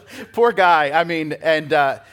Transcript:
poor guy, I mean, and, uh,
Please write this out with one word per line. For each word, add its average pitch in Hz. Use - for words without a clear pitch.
poor 233
guy, 170
I 165
mean, 160
and, 156
uh, 143